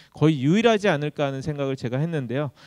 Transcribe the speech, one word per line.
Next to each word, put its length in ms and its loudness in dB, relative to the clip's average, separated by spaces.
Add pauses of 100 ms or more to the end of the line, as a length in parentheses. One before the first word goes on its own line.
(140)
거의 280 2
유일하지 460 4
않을까 380 -2
하는 160 -6
생각을 340 -4
제가 220 -4
했는데요. 520 -4 (160)